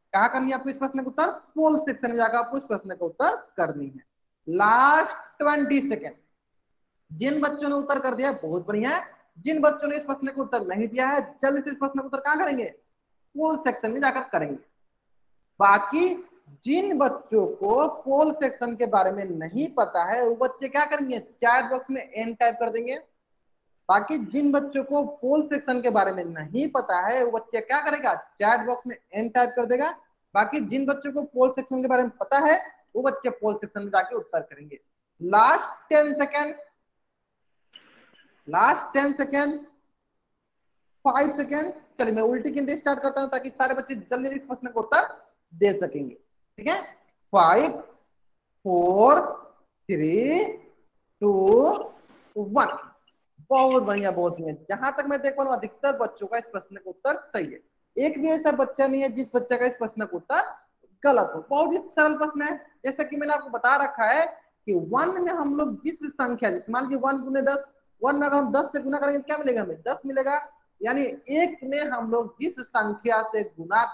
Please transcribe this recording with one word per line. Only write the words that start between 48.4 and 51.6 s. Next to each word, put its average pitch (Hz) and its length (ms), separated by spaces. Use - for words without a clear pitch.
four, 196 560
three, 208 560
टू, 208 100